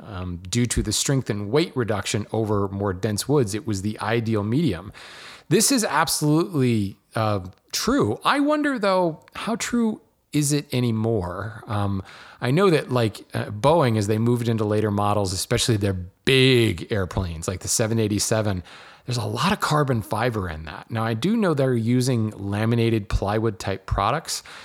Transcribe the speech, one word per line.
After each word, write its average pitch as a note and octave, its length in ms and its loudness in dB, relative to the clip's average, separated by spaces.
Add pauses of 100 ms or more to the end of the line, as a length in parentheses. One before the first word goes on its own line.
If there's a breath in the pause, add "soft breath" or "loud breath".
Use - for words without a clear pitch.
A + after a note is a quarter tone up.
Um, F#2 460 -8
due A#2+ 200 2
to A2+ 160 0
the G#2 100 -2
strength C3+ 380 0
and G#2 200 -4
weight E3 240 2
reduction G#2 580 -2
over G#2 360 0
more G2 240 -2
dense G2+ 340 -2
woods, B2+ 280 2
it G#2 120 -6
was G2+ 140 -2
the G#2+ 200 -4
ideal A2 420 0
medium. G#2 500 -2 (560 loud breath)
This G#3 240 4
is A3+ 120 2
absolutely, D3 1120 2 (160)
uh, G#2+ 260 0 (300)
true. E3+ 540 0
I A#3+ 160 2
wonder, D4 380 0
though, F#3 460 0 (100)
how A3 220 -4
true A3+ 460 -2 (300)
is D3 200 2
it C#3+ 200 -2
anymore? A2 960 -2
Um, G2+ 360 -2 (380 loud breath)
I B2 100 0
know F#3 200 4
that, D3 200 2
like, A#2 300 0 (140)
uh, A#2 160 -2
Boeing, B2 480 4
as G2+ 80 0
they A2 100 2
moved A#2 320 2
into A2+ 160 0
later G#2+ 260 2
models, G2+ 440 2
especially A2+ 420 0
their G2+ 160 0
big A#2 1000 2
airplanes, F2+ 560 -4
like F2+ 140 -4
the - 80 -10
seven A2+ 300 0
eighty-seven, G#2 640 0 (420 loud breath)
there's B2 140 -4
a G#2+ 80 -4
lot A#2+ 260 0
of G#3 80 -2
carbon C#3 400 2
fiber G#2+ 480 -2
in D#2 160 -10
that. - 260 -14
Now, A2+ 140 -2
I A2+ 80 -2
do E3+ 240 0
know F#3+ 180 2
they're C3 200 2
using A#2+ 560 0
laminated A2 800 0
plywood G#2+ 500 0
type - 260 -6
products. A#2+ 580 -2 (220 loud breath)